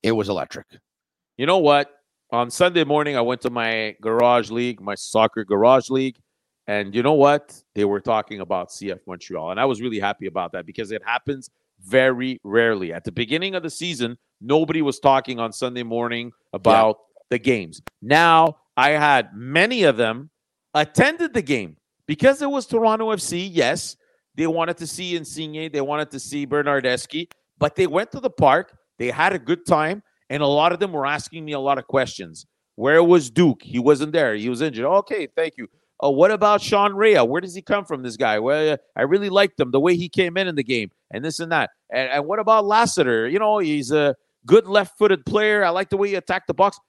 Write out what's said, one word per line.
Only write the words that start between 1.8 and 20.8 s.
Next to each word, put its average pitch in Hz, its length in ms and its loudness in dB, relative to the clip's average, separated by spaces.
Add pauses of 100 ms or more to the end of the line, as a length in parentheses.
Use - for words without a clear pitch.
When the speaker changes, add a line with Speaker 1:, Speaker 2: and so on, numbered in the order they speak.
Speaker 2:
On 120 200 -2
Sunday 175 340 2
morning, 147 320 0
I 123 40 0
went 120 220 -2
to 123 80 -2
my 113 500 -4
garage 117 500 2
league, 120 300 -6
my 101 140 -8
soccer 110 500 0
garage 117 460 4
league, 131 260 -4 (520)
and 101 260 -4
you 117 80 0
know 143 120 2
what? 143 480 2 (120)
They 104 100 0
were 101 160 0
talking 107 400 -4
about 90 320 -6
C 101 180 -10
F 92 160 -10
Montreal, 87 460 -10
and 101 80 -6
I 131 60 2
was 120 140 -2
really 113 200 -6
happy 101 260 -4
about 87 260 -6
that 87 140 -10
because 98 240 -12
it 110 140 -10
happens 127 460 -6 (340)
very 127 580 2
rarely. 101 500 2
At 82 120 -12
the 104 80 -10
beginning 156 420 -4
of 180 80 -6
the 160 80 -8
season, 123 460 -8 (240)
nobody 156 420 0
was 139 160 -2
talking 131 400 2
on 113 140 -4
Sunday 123 300 -6
morning 117 440 -6 (260)
Speaker 1:
Yeah. 104 60 -10
Speaker 2:
about 110 400 4 (320)
the 123 80 0
games. 110 440 -2 (200)
Now, 165 540 4 (220)
I 135 120 4
had 143 440 2
many 170 500 0
of 131 120 4
them 117 340 -4 (440)
attended 269 600 0